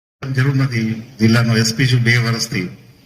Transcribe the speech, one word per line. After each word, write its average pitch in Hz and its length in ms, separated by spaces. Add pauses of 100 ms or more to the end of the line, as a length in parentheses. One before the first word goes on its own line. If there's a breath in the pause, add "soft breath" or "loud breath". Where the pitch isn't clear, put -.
(340)
જરૂર 131 220
નથી. 117 380 (260)
જિલ્લાનો 113 380
એસ 113 180
પી 135 120
છું 123 140
બે 120 160
વર્ષથી, 113 520 (360)